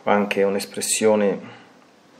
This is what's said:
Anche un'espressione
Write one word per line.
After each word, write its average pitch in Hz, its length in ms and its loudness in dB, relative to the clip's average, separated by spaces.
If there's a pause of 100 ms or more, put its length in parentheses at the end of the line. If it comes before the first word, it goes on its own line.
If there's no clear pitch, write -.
Anche 101 400 0
un'espressione 101 960 0 (800)